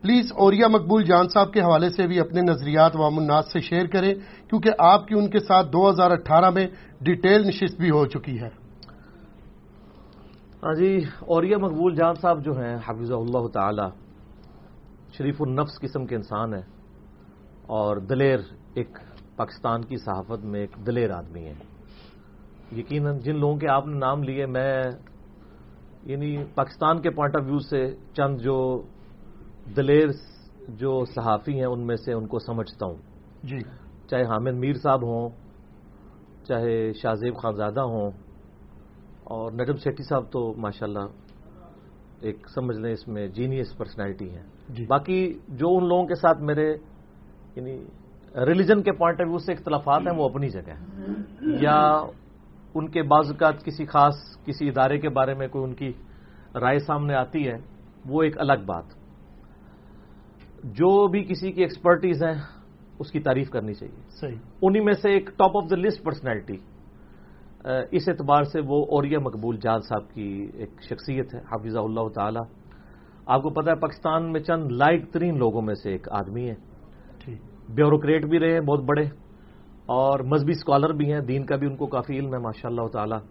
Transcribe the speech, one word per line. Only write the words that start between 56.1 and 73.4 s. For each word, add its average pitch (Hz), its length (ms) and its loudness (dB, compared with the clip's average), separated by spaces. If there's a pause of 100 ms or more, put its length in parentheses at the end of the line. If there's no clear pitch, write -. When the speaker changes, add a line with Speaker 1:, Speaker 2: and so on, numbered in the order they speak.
Speaker 2:
رائے 127 180 2
سامنے 147 360 -2
آتی 131 340 -2
ہے، 117 80 -6 (500)
وہ 147 160 0
ایک 151 160 0
الگ 139 280 0
بات۔ 85 180 -8 (1800)
جو 180 440 4
بھی 196 160 0
کسی 185 280 -6
کی 180 100 0
ایکسپرٹیز 175 600 2
ہیں 160 120 0 (640)
اس - 120 -12
کی 151 100 -4
تعریف 135 300 0
کرنی 107 240 -2
چاہیے۔ - 260 -16 (200)
Speaker 1:
صحیح۔ 127 160 -8 (260)
Speaker 2:
انہی 196 180 4
میں 208 120 4
سے 202 180 2
ایک 196 200 2 (120)
top 190 120 6
of 190 140 -2
the 180 80 0
list 175 360 -2
personality، 107 440 -6 (1080)
آ، 131 260 -2
اس 175 180 -2
اعتبار 147 340 2
سے 143 180 -4
وہ 143 300 0
اوریا 143 280 0
مقبول 117 380 -4
جان 113 240 0
صاحب 101 340 -8
کی 101 400 -8
ایک 107 160 -12 (120)
شخصیت 127 520 -8
ہے، 117 60 -12 (120)
حفظہ 110 260 -6
اللہ 110 300 -4
تعالی۔ 107 300 -4 (880)
آپ 131 160 2